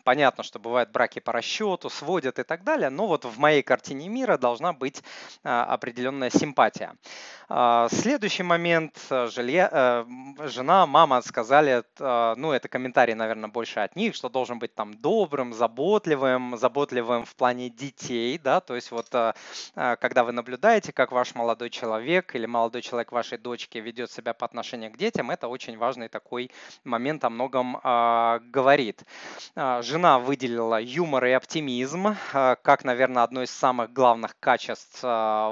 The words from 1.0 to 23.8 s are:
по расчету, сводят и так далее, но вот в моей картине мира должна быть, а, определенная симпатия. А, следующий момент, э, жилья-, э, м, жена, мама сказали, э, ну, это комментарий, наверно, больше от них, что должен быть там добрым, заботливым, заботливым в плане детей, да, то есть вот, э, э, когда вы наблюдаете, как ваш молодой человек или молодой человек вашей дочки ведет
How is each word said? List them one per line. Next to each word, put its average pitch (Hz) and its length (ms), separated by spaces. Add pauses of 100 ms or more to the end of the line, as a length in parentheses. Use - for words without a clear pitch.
по 117 140
расчету, 170 560
сводят 143 500
и 127 40
так 170 200
далее, 226 280
но 185 160
вот 151 180
в 113 140
моей 147 240
картине 139 460
мира 226 280
должна 127 360
быть, 135 300 (400)
а, 120 220
определенная 123 680
симпатия. 120 640 (540)
А, 117 420
следующий 214 520
момент, 170 560 (120)
э, 123 160
жилья-, 127 440
э, 123 360
м, 131 300 (120)
жена, 151 380
мама 139 360
сказали, 127 600 (160)
э, 120 380
ну, 151 160
это 127 160
комментарий, 127 460
наверно, 110 340
больше 110 320
от 98 160
них, 208 180
что 127 140
должен 120 300
быть 113 160
там 107 200
добрым, 143 580
заботливым, 127 1040
заботливым 120 680
в - 100
плане 123 340
детей, 123 680
да, 151 220
то 123 140
есть - 160
вот, 117 220
э, 113 200 (440)
э, 123 200
когда 123 280
вы 120 80
наблюдаете, 127 600
как 131 200
ваш 127 220
молодой 117 360
человек 123 640
или 113 120
молодой 117 360
человек 120 300
вашей 120 260
дочки 120 400
ведет 117 320